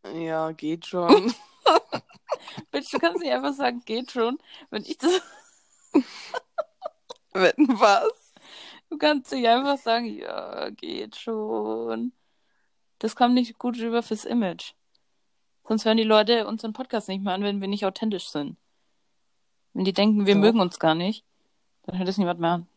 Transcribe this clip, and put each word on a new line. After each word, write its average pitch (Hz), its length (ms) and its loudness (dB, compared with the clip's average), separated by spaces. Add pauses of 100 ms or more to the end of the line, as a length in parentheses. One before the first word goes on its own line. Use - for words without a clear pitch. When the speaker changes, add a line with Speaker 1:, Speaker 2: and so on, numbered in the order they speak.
(140)
Speaker 1:
Ja, 160 400 -4
geht 160 320 -8
schon. 185 480 4 (720)
<laughs> - 680 -12
Speaker 2:
Bitch, - 220 -6
du 285 60 0
kannst 339 220 0
nicht 277 120 0
einfach 269 200 -2
sagen, 247 320 -2
"Geht 240 260 -6
schon", 240 280 -2 (300)
wenn 214 160 -8
ich - 120 -8
das 349 240 2 (720)
<laughs> 285 80 8 (1300)
Speaker 1:
Wenn 196 340 6 (100)
was? 214 560 4 (560)
Speaker 2:
Du 311 80 -8
kannst 302 360 0
nicht 254 160 0
einfach 277 280 2
sagen, 233 280 -2 (120)
"Ja, - 520 -8
geht - 480 -10
schon." 226 960 -4 (840)
Das - 180 -4
kommt 247 160 4
nicht 240 260 0
gut 247 180 -4
rüber 233 240 -2
fürs 220 220 -6
Image. 190 480 -4 (960)
Sonst 220 160 0
hören 220 140 4
die 226 60 4
Leute 220 440 4
unseren 220 240 -8
Podcast 226 380 -8
nicht 190 120 -4
mehr 196 120 -2
an, 196 100 -4
wenn 202 160 -2
wir 196 80 -6
nicht 202 180 -2
authentisch 190 440 -4
sind. 147 260 -6 (1160)
Wenn 185 100 -2
die 190 100 0
denken, 208 320 2
wir 202 100 6
Speaker 1:
Doch. 202 60 6
Speaker 2:
mögen 220 200 6
uns 175 180 -2
gar 160 160 2
nicht, 185 300 -6 (600)
dann 185 120 -6
hört 180 100 -2
das 190 100 -2
niemand 175 220 0
mehr 170 120 2
an. 180 260 -2